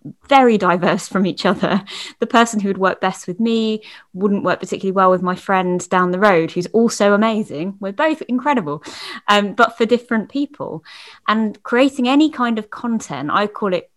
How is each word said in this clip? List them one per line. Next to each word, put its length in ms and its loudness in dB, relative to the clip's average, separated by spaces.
very 280 6
diverse 520 0
from 160 0
each 200 -2
other. 380 0
The 80 -2
person 340 2
who 80 -2
would 80 -4
work 240 0
best 260 -4
with 140 -6
me 420 0
wouldn't 320 0
work 160 0
particularly 320 -4
well 180 4
with 100 2
my 140 -2
friend 540 -2
down 220 2
the 80 -2
road, 320 4
who's 160 -4
also 440 2
amazing. 680 -2
We're 100 -6
both 320 -2
incredible, 580 -2
um, 280 2
but 220 2
for 80 0
different 440 -2
people. 560 -8
And 360 -2
creating 440 2
any 220 4
kind 280 -2
of 120 -8
content, 600 -6
I 180 0
call 260 -4
it 240 -6